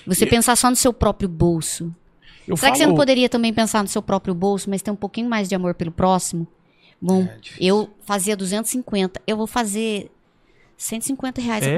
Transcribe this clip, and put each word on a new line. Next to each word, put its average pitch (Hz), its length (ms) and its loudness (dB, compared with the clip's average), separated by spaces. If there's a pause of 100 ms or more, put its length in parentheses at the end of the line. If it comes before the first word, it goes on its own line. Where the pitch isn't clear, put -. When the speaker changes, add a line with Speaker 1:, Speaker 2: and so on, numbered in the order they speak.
Speaker 1:
Você 185 180 2
Speaker 2:
E - 40 0
Speaker 1:
pensar 233 280 4
só 254 140 4
no 247 60 2
seu 247 160 2
próprio 202 360 0
bolso. 170 680 -2 (520)
Speaker 2:
Eu 185 100 -2
Speaker 1:
Será 269 160 4
que 269 60 2
você 311 60 6
Speaker 2:
falo 294 80 6
Speaker 1:
não 311 80 6
poderia 254 280 4
também 233 240 0
pensar 220 300 2
no 196 60 -4
seu 208 140 -4
próprio 190 320 -2
bolso, 190 360 -2
mas 190 120 -4
ter - 80 -4
um 202 60 -4
pouquinho 226 320 -6
mais 208 200 -2
de 196 60 -2
amor 180 200 0
pelo 165 180 -6
próximo? 180 540 0 (540)
Bom, 185 220 2
Speaker 3:
É 185 180 -4
difícil. - 260 -8
Speaker 1:
eu 202 240 2 (100)
fazia 202 360 -2
duzentos 196 340 -4
e - 20 -4
cinquenta, 196 540 -2
eu 214 100 -2
vou 220 100 -4
fazer 214 640 -4 (640)
cento - 260 -8
e - 40 -8
cinquenta 262 340 -6
reais 233 220 -2
a 135 40 0
Speaker 2:
É, 135 120 0